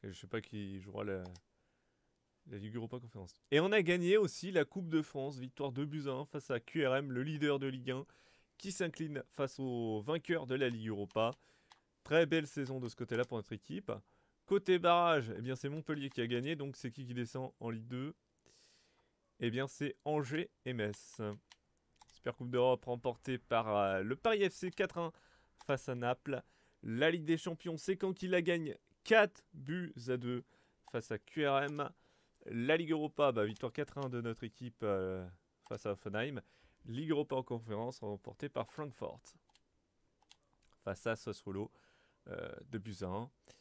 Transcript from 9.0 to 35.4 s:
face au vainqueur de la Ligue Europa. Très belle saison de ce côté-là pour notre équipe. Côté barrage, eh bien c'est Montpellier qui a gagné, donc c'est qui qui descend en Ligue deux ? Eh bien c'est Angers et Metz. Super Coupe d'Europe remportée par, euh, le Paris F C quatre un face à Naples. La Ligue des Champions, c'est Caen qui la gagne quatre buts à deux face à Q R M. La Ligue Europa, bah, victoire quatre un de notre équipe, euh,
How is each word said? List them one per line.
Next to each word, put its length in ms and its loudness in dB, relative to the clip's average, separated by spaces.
face 320 -4
au 400 0
vainqueur 480 0
de 80 0
la 120 4
Ligue 200 -2
Europa. 480 2
Très 240 6
belle 220 0
saison 320 -4
de 80 -4
ce 80 -12
côté-là 280 0
pour 120 -6
notre 160 -6
équipe. 400 -8
Côté 360 4
barrage, 580 6
eh 20 -6
bien 140 -2
c'est 140 -6
Montpellier 420 -4
qui 100 -4
a 60 2
gagné, 300 0
donc 200 -8
c'est 140 -6
qui 160 -12
qui 80 -6
descend 460 -6
en 100 -6
Ligue 160 -6
deux ? 260 -6
Eh 140 0
bien 160 -2
c'est 260 -6
Angers 460 -2
et 80 -4
Metz. 500 -4
Super 260 -8
Coupe 160 -8
d'Europe 360 4
remportée 520 -4
par, 380 0
euh, 260 4
le 140 -2
Paris 340 2
F 20 -16
C 200 -6
quatre 260 -2
un 140 -4
face 240 -2
à 60 -2
Naples. 480 -2
La 260 2
Ligue 160 0
des 140 2
Champions, 380 -6
c'est 240 0
Caen 120 0
qui 140 -6
la 160 4
gagne 340 0
quatre 380 8
buts 400 -6
à 100 2
deux 280 -2
face 180 -4
à 80 -2
Q 300 0
R 160 4
M. 260 -4
La 300 2
Ligue 160 2
Europa, 400 4
bah, 120 4
victoire 280 -4
quatre 260 -6
un 100 -2
de 120 -4
notre 240 -4
équipe, 400 -10
euh, 420 0